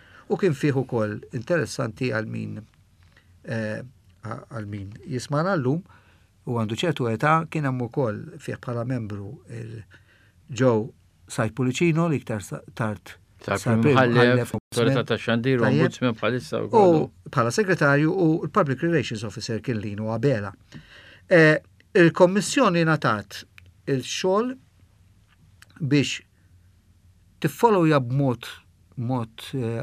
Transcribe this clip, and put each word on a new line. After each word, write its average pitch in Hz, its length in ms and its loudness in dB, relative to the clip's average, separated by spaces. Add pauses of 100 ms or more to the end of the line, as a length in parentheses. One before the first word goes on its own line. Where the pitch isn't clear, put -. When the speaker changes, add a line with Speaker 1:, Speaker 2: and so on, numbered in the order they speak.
(300)
Speaker 1:
u 214 60 0
kien 175 180 0
fih 139 220 0
ukoll 113 460 -4 (100)
interessanti 123 800 -4
għal 110 160 -4
min, 107 340 -10 (840)
eh, 110 360 -6 (420)
għal 110 440 -12
min 101 240 -10 (160)
jismana 151 480 -4
llum, 147 260 -2 (640)
u 135 100 -6
għandu 113 200 -2
ċertu 139 340 -2
età, 151 400 0
kien 156 140 -4
hemm 131 240 -2
ukoll 110 500 -4
fih 117 220 -10
bħala 120 260 -6
membru 110 540 -8 (100)
il-, 117 340 -14 (680)
Joe 117 400 2 (380)
Said 110 260 -4
Pulicino, 160 560 0
li 143 100 0
iktar 107 220 -8
sa-, - 200 -12 (120)
tard 107 400 -6 (260)
Speaker 2:
Sar 98 200 -2
Speaker 1:
sar 120 180 0
Speaker 2:
prim 113 40 2
Speaker 1:
prim 131 140 4
Speaker 2:
mħallef, 123 220 4
Speaker 1:
mħallef, 120 340 4
Speaker 2:
Awtorità 120 480 0
Speaker 1:
ombudsman. 110 60 -2
Speaker 2:
tax-Xandir, 117 560 0
Speaker 1:
Tajjeb. 131 180 2
Speaker 2:
ombudsman 123 360 0
bħalissa 117 480 -4
Speaker 1:
U 107 40 -6
Speaker 2:
wkoll. 170 420 4 (200)
Speaker 1:
bħala 120 240 0
segretarju 156 580 2
u 185 160 2 (160)
l-Public 147 380 0
Relations 127 420 -2
Officer 107 380 -8
kien 113 180 -4
Lino 107 320 -6
Abela. 113 400 0 (800)
Eh, 160 300 8 (360)
il-kommissjoni 185 880 4
natat 139 600 0 (440)
il-xogħol 190 720 -2 (1200)
biex 139 420 0 (1160)
tiffollowja 165 600 2
b'mod, 127 420 -2 (540)
mod, 120 320 -4 (240)
eh, 117 300 -4